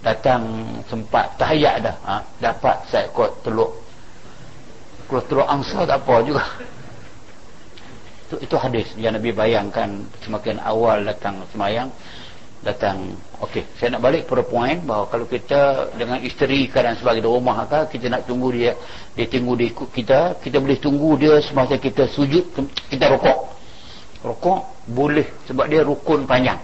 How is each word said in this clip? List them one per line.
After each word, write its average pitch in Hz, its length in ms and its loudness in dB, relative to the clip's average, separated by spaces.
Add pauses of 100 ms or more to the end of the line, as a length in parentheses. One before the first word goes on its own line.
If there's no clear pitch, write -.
datang 113 560 0 (240)
sempat 113 480 0
tahiyat 135 480 4
dah, 110 140 -2 (100)
ha, 101 160 -2 (160)
dapat - 480 0
seekor 110 560 0
telur. 110 320 0 (1400)
Kalau 127 160 0
telur 139 240 2
angsa 139 320 0
tak 139 240 2
apa 120 160 6
juga. 135 240 0 (1800)
Itu, - 160 -8
itu 143 160 0
hadis 120 400 0
yang 110 160 0
Nabi 110 160 0
bayangkan, 104 720 0 (240)
semakin 107 320 -4
awal 110 480 2
datang 101 480 -6
semayang, 110 400 -2 (640)
datang. 98 560 -2 (240)
Okey, - 240 -4 (160)
saya 120 160 0
nak 113 80 -4
balik 143 240 4
pada 127 160 2
poin 127 400 0
bahawa 107 240 0
kalau 117 240 -2
kita 139 640 2
dengan 120 240 -4
isteri 131 480 0
kadang 117 320 2
sebagai 113 240 2
di 113 80 4
rumah 120 400 2
ke, 151 240 2
kita 123 160 -2
nak 123 160 -2
tunggu 127 240 0
dia, 120 240 2 (400)
dia 117 160 -2
tunggu 123 240 0
dia 117 160 2
ikut - 240 -10
kita, 139 480 2
kita 135 160 0
boleh 135 240 2
tunggu 147 320 4
dia 151 240 8
semasa 135 400 2
kita 127 320 2
sujud, 143 400 2 (400)
kita 131 240 4
rukuk. - 320 4 (800)
Rukuk 175 480 0 (160)
boleh 143 400 2 (160)
sebab 135 240 0
dia 151 160 6
rukun 143 400 2
panjang. 127 380 4